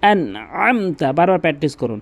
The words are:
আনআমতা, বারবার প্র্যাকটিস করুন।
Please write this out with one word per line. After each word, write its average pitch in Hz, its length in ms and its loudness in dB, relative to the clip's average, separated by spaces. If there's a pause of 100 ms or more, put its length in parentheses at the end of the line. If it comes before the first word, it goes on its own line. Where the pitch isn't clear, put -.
আনআমতা, 175 1120 0
বারবার 175 260 2
প্র্যাকটিস 151 360 -2
করুন। 113 260 -6